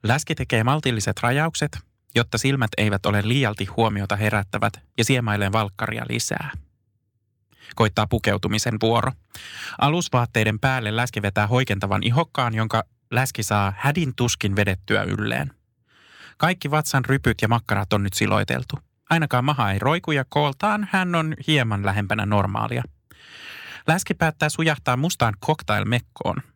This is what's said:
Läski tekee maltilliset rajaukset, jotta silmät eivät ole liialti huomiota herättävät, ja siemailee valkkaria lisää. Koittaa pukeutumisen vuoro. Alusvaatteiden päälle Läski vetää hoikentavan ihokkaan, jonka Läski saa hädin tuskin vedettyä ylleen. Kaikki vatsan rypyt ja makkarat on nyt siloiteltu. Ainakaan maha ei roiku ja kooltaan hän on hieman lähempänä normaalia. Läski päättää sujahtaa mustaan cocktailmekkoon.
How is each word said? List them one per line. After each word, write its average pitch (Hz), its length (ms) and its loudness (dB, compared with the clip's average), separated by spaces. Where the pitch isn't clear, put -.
Läski 131 320 0
tekee 110 300 0
maltilliset 120 580 0
rajaukset, 147 560 0
jotta 113 240 2
silmät 135 400 0
eivät 101 280 2
ole 101 180 2
liialti 110 400 0
huomiota 101 520 0
herättävät, 107 560 0
ja 113 60 4
siemailee 104 480 0
valkkaria 113 560 -2
lisää. 120 420 -4
Koittaa 107 320 2
pukeutumisen 104 760 0
vuoro. 117 300 2
Alusvaatteiden 120 800 0
päälle 120 360 0
Läski 117 260 -2
vetää 104 240 2
hoikentavan 104 560 0
ihokkaan, 120 520 0
jonka 110 300 0
Läski 120 320 -2
saa 101 360 2
hädin 147 380 0
tuskin 107 400 0
vedettyä 101 460 0
ylleen. 107 480 -4
Kaikki 170 320 0
vatsan 147 340 2
rypyt 127 380 0
ja 107 60 2
makkarat 107 440 0
on 101 100 2
nyt 98 100 -2
siloiteltu. 104 680 0
Ainakaan 147 340 2
maha 127 280 2
ei 98 60 0
roiku 156 340 0
ja 135 160 2
kooltaan 196 640 0
hän 180 220 0
on 160 200 0
hieman 110 400 2
lähempänä 101 400 0
normaalia. 104 560 0
Läski 165 280 0
päättää 156 340 0
sujahtaa 147 480 0
mustaan 127 380 0
cocktailmekkoon. 107 880 -2